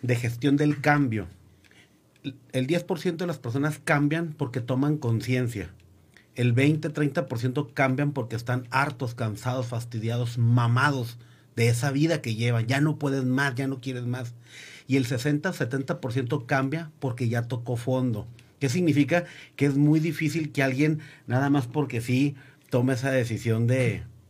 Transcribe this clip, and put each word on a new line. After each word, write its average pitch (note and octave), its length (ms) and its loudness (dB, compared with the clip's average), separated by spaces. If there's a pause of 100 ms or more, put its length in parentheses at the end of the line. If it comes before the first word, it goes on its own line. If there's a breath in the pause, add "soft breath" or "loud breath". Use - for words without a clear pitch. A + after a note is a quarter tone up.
de B2 140 0
gestión C3 420 0
del D3 240 2
cambio. C3+ 460 2 (1300 soft breath)
El B2+ 160 0
diez E3+ 160 0
por F#3 160 -4
ciento F3+ 240 -2
de - 20 -4
las E3+ 120 -6
personas C#3 440 -2
cambian D3+ 500 0
porque B2+ 280 -4
toman C3+ 360 0
conciencia. A#2 760 0 (680 soft breath)
El A#2+ 160 4
veinte, D3+ 380 4
treinta D3+ 360 0
por A#2+ 140 -4
ciento C3 340 -2
cambian C#3 380 2
porque A#2 240 -4
están B2 340 -4
hartos, C3 440 -2
cansados, A#2+ 520 -4
fastidiados, A#2 720 -4
mamados A#2+ 800 2 (380 loud breath)
de A#2 120 4
esa A#2+ 220 0
vida D3+ 320 0
que A2+ 140 -4
llevan. A#2 320 0
Ya C3+ 120 2
no D3+ 160 2
pueden C3+ 320 -2
más, C3 280 0
ya C3+ 100 -4
no C3+ 140 -6
quieren B2 280 -8
más. B2 260 -8 (520 loud breath)
Y C3 100 2
el C3 100 2
sesenta, D3 460 0
setenta C3+ 480 -4
por B2 120 -6
ciento B2+ 340 -2
cambia D3 540 -2
porque B2 280 -2
ya A#2 140 0
tocó A#2 340 -6
fondo. B2+ 520 -2 (320 loud breath)
¿Qué C#3 80 0
significa? D#3 560 2 (320 loud breath)
Que C#3 100 2
es C#3 100 2
muy D3+ 220 6
difícil D#3 540 -2
que C#3 100 0
alguien, D3 380 2 (260 loud breath)
nada C3 240 2
más C#3+ 160 4
porque B2 340 -2
sí, B2+ 360 2 (340 loud breath)
tome B2+ 220 2
esa C3 180 -2
decisión A#2 560 0
de A#2 380 2 (260)